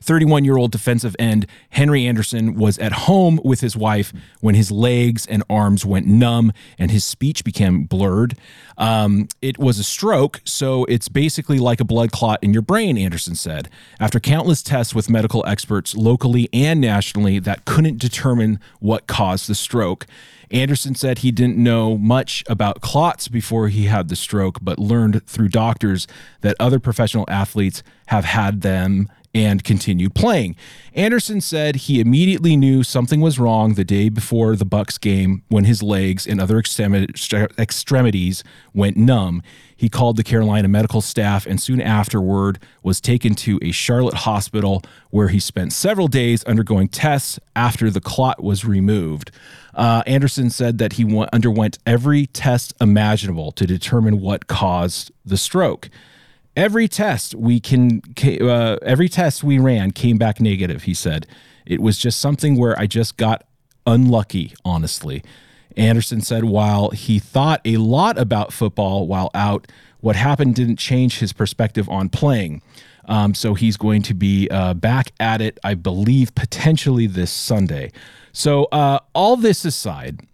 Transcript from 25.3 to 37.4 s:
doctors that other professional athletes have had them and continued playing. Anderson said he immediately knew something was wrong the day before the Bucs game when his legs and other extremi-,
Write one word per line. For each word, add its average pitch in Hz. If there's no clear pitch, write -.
doctors 110
that 104
other 127
professional 113
athletes 98
have 104
had 101
them 95
and 104
continued 95
playing. 160
Anderson 214
said 151
he 131
immediately 160
knew 135
something 127
was 156
wrong 110
the 98
day 101
before 110
the 98
Bucs 101
game 95
when 104
his 104
legs 95
and 101
other 95
extremi-, 104